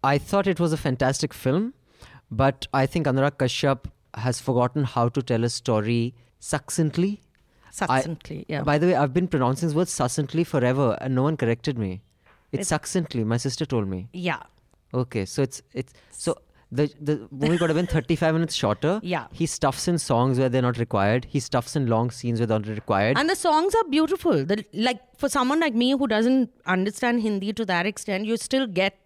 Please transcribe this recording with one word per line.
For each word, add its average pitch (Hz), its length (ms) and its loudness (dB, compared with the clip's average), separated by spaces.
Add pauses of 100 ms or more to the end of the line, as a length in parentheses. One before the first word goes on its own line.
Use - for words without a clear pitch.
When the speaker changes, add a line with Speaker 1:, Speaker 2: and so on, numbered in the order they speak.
Speaker 1:
I 143 160 2
thought 196 280 0
it 185 140 0
was 165 120 2
a 160 40 0
fantastic 135 560 0
film, 190 420 0 (560)
but 135 440 0
I 135 120 4
think 156 200 -2
Anurag 135 320 2
Kashyap 135 480 0 (280)
has 120 260 -4
forgotten 123 440 0
how 120 240 0
to 131 140 -2
tell 117 220 0
a 120 40 0
story 117 680 0 (240)
succinctly. 170 840 -2 (500)
Speaker 2:
Succinctly, 151 680 -2
Speaker 1:
I, - 140 -10
Speaker 2:
yeah. 135 80 -4
Speaker 1:
by 147 160 2
the 175 100 4
way, 180 80 4
I've 135 180 2
been 180 140 2
pronouncing 139 400 0
this 147 80 0
word 175 120 2
succinctly 143 540 -2
forever 127 580 2
and 131 140 -2
no 127 80 2
one 151 140 2
corrected 120 420 0
me. 95 240 -4 (500)
It's 180 100 -4
Speaker 2:
It 190 40 -4
Speaker 1:
succinctly. 151 560 -2
My 113 140 0
sister 135 280 -4
told 113 240 -2
me. 92 240 -8
Speaker 2:
Yeah. 175 300 -6 (500)
Speaker 1:
Okay, 123 320 -2
so - 180 -2
it's, - 200 -6 (100)
it's, - 200 -10 (180)
so - 260 -4 (360)
the, 143 180 0 (100)
the 143 300 -4
movie 147 280 0
could 165 120 2
have 151 60 2
been 175 100 0
thirty-five 160 480 0
minutes 165 220 0
shorter. 156 440 0
Speaker 2:
<laughs> - 40 -18
Yeah. 170 280 -4
Speaker 1:
He 165 140 -2
stuffs - 400 -2
in 175 120 2
songs 123 400 2
where 131 100 2
they're 127 140 2
not 123 160 0
required. 113 480 0
He - 120 -2
stuffs - 380 -4
in 139 100 0
long 117 240 2
scenes 117 300 -4
where 117 80 2
they're 110 100 2
not 104 100 -4
required. 107 500 0
Speaker 2:
And 311 120 2
the 381 60 2
songs 339 400 2
are 453 80 4
beautiful. 302 600 2
The, 202 200 -2 (100)
like, 233 260 0 (160)
for 277 120 -2
someone 277 320 2
like 294 140 0
me 247 180 4
who 269 160 0
doesn't 233 420 2 (160)
understand 208 560 0
Hindi 208 300 -2
to 226 140 -4
that 180 200 0
extent, 202 400 -4
you 226 100 0
still 269 300 0
get 190 400 -2